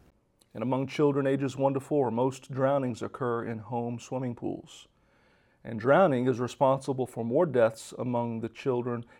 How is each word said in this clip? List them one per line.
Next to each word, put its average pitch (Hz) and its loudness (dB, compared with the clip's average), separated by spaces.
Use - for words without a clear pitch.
And 113 -6
among 127 0
children 143 2
ages 135 -2
one 139 2
to 135 -2
four, 139 0
most 131 -2
drownings 131 0
occur 117 -4
in 110 -6
home 120 -6
swimming 127 -6
pools. - -10
And 117 -8
drowning 135 4
is 120 2
responsible 131 0
for 117 -6
more 147 2
deaths 117 2
among 120 -4
the 113 -4
children 123 -2